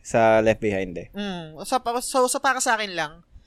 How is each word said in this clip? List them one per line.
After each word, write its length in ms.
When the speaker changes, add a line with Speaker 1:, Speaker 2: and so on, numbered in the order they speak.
Speaker 1:
sa 380
Left 180
Behind 380
eh. 160
Speaker 2:
Mm. 500
So, 160
pa-, 220
so, 260
so, 140
para 180
sa 220
akin 160
lang, 240